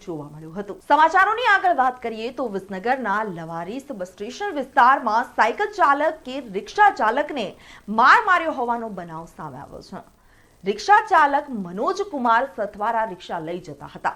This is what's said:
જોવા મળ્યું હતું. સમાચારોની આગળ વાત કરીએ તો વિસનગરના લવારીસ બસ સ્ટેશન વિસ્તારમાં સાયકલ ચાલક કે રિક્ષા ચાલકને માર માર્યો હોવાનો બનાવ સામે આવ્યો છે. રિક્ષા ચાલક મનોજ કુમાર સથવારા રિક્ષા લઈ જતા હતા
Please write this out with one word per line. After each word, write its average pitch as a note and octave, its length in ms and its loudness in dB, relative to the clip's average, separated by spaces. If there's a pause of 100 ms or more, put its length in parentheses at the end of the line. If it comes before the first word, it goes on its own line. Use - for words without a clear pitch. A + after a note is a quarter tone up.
જોવા D3 240 -10
મળ્યું D#3+ 300 -14
હતું. G3 280 -10
સમાચારોની F#4+ 580 4
આગળ F#4+ 300 4
વાત B3+ 260 2
કરીએ A3+ 300 -6
તો C4 160 -4
વિસનગરના G3+ 760 -2
લવારીસ E3+ 680 -8
બસ F#3 160 -8
સ્ટેશન B3 440 -8
વિસ્તારમાં C4 720 2
સાયકલ A#3+ 420 0
ચાલક D#4+ 480 2 (120)
કે C4 140 -8
રિક્ષા A#3+ 500 2
ચાલકને C4 640 -2 (340)
માર C#4+ 360 6
માર્યો E4+ 260 2
હોવાનો A#3+ 380 -4
બનાવ E3+ 360 -12
સામે D3+ 320 -14
આવ્યો C3 240 -16
છે. - 160 -16 (680)
રિક્ષા G4 460 2
ચાલક D4 400 4
મનોજ A#3 520 -4
કુમાર A#3+ 560 0
સથવારા G#3+ 480 -2
રિક્ષા F#3 340 -8
લઈ E3+ 200 -8
જતા D3+ 360 -16
હતા - 200 -4